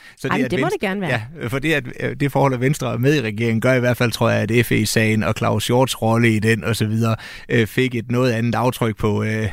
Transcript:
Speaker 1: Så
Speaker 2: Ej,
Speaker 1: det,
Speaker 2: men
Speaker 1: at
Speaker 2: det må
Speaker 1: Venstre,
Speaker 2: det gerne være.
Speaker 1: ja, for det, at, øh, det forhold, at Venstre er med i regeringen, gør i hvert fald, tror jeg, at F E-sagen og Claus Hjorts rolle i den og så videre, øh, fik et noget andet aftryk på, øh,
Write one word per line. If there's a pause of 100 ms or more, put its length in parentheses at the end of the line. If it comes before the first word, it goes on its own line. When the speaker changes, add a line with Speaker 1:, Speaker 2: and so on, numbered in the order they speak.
(180)
Speaker 1:
Så
Speaker 2:
Ej,
Speaker 1:
det,
Speaker 2:
men
Speaker 1:
at
Speaker 2:
det
må
Speaker 1:
Venstre,
Speaker 2:
det
gerne
være. (200)
Speaker 1:
ja,
for
det,
at, (160)
øh,
det
forhold,
at
Venstre
er
med
i
regeringen,
gør
i
hvert
fald,
tror
jeg,
at
F
E-sagen
og
Claus
Hjorts
rolle
i
den
og
så
videre, (340)
øh,
fik
et
noget
andet
aftryk
på,
øh,